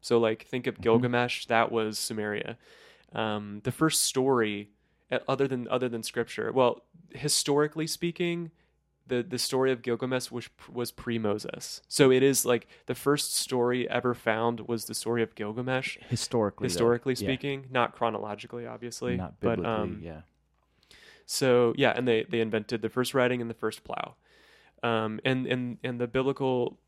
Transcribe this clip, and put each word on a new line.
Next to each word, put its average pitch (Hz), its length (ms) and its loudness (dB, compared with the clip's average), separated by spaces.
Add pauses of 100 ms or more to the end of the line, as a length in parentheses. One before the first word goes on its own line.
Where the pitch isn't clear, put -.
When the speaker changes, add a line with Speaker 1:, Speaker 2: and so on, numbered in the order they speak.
Speaker 1:
So, 120 180 4
like, 113 260 0
think 127 220 -4
of 113 80 -4
Speaker 2:
Mm-hmm. 101 80 -14
Speaker 1:
Gilgamesh. 120 640 2
That 113 240 4
was 110 260 -2
Sumeria. 107 600 -4 (560)
Um, 104 500 -4
the 127 80 -2
first 156 320 2
story, 117 680 2 (420)
uh, 127 160 0
other 135 200 2
than, 123 220 -4
other 127 200 0
than 113 140 -6
scripture. 113 480 -4
Well, 123 320 2 (320)
historically 151 720 0
speaking, 170 640 -4 (560)
the, 123 160 0
the 113 140 -6
story 131 340 2
of 120 100 -2
Gilgamesh 123 480 -2
was, 120 200 -10 (200)
was 120 220 -6
pre-Moses. - 960 -4
So 135 240 6
it 131 100 8
is, 135 240 4
like, 123 220 2 (200)
the 127 80 -4
first - 380 0
story 123 560 0
ever 123 240 0
found 113 540 0
was 117 180 -4
the - 80 -10
story 117 300 0
of 107 100 -4
Gilgamesh. 123 640 -4 (120)
Speaker 2:
Historically, 117 580 -2
though. 117 60 -2
Speaker 1:
Historically 120 400 2
Speaker 2:
Yeah. 107 140 -4
Speaker 1:
speaking, 135 440 -4
not 120 240 0
chronologically, 107 720 -6
obviously. 117 500 -6
Speaker 2:
Not 95 240 -8
Speaker 1:
But, 117 160 0
Speaker 2:
biblically, 98 180 -2
Speaker 1:
um, 90 300 -4
Speaker 2:
yeah. 80 180 -14 (1040)
Speaker 1:
so, 123 520 4
yeah, 131 180 4
and 127 100 -2
they, 113 180 4
they 117 180 -2
invented 110 400 -2
the 113 80 -2
first 127 240 -2
writing 123 260 2
and 117 100 -6
the 113 60 -10
first - 300 -6
plow. - 300 -8 (680)
Um, 110 400 0
and, 131 240 0
and, 123 360 -4
and 120 180 -4
the 120 60 -2
biblical 131 680 0 (100)